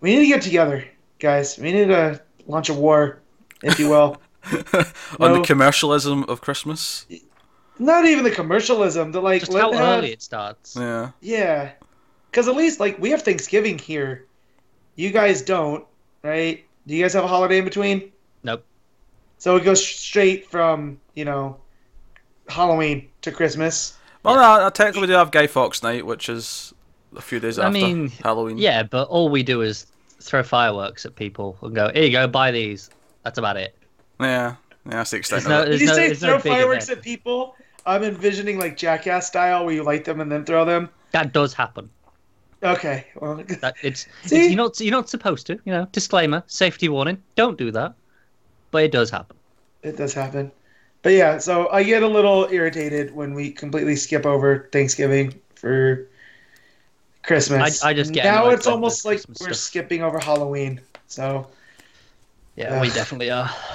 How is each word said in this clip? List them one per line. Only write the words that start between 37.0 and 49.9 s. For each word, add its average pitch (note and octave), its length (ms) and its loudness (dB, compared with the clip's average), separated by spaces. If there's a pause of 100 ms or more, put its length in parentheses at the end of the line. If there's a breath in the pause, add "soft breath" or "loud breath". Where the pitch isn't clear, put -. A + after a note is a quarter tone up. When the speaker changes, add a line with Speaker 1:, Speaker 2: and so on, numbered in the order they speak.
Speaker 1:
people? B3 520 -8 (300 soft breath)
I'm G3 180 0
envisioning, G3+ 540 -2
like, E3+ 200 -6
Jackass E3 500 -2
style, F3+ 380 0
where E3 100 -2
you D#3 80 -4
light D3+ 220 -2
them D#3 160 -6
and D3 100 -6
then D3 140 -4
throw E3 200 2
them. E3+ 240 0 (220)
Speaker 3:
That D3+ 220 0
does C#3+ 200 2
happen. A2 360 -6 (720)
Speaker 1:
Okay, E3+ 420 -2 (100)
well, D3+ 200 -10
<laughs> F3 260 -10
Speaker 3:
That, C3 220 -6
it's, C3+ 240 -8 (160)
it's, F3+ 80 -12
Speaker 1:
See? E4+ 160 6
Speaker 3:
you're F#3+ 80 2
not, A#3 240 -2
you're G#3+ 120 -2
not B3 180 -2
supposed F#3+ 380 -4
to, E3+ 60 -8 (120)
you F#3+ 80 -6
know, F3 180 -2
disclaimer, E3+ 560 0
safety F3 420 -2
warning, D3 320 -2 (140)
don't A3 220 2
do A#2 140 -4
that. A#2 220 -6 (760)
But D#3 140 4
it D3+ 60 0
does A#2+ 200 2
happen. - 260 -12 (460)
Speaker 1:
It D#3 140 -10